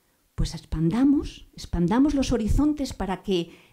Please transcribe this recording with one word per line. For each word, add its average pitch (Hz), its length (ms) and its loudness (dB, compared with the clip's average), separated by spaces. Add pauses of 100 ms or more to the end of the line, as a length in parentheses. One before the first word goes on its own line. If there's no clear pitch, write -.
(340)
Pues - 180 -2
expandamos, 220 1000 0
expandamos 233 600 0
los 269 180 0
horizontes 269 600 0
para 190 300 -6
que 175 340 -2 (160)